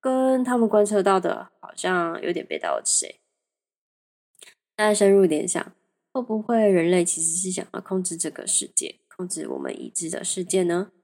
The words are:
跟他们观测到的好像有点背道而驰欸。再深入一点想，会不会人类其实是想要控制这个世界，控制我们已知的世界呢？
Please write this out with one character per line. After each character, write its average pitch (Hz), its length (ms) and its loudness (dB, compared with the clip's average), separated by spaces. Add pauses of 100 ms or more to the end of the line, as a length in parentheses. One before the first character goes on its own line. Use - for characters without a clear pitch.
跟 262 420 2
他 247 140 0
们 233 100 4
观 208 200 4
测 208 160 2
到 190 180 4
的 - 400 -6
好 - 160 -20
像 175 460 -2
有 170 100 -2
点 170 140 -6
背 - 120 -6
道 73 200 -2
而 - 40 -8
驰 - 220 -2
欸。 - 160 -18 (1500)
再 214 200 2
深 202 180 6
入 196 140 8
一 - 20 4
点 156 180 0
想， - 280 -6 (400)
会 254 80 -2
不 220 180 -4
会 220 260 2
人 175 240 4
类 180 140 4
其 165 180 -4
实 165 140 -2
是 185 140 -4
想 185 240 -8
要 - 80 -8
控 190 200 -4
制 170 140 -6
这 170 140 -6
个 - 160 -12
世 - 280 -2
界， - 260 -6 (140)
控 180 140 -10
制 165 180 -8
我 - 120 -6
们 - 200 -8
已 - 120 -12
知 165 180 -8
的 - 160 -8
世 185 180 -6
界 185 200 0
呢？ 175 300 -2 (120)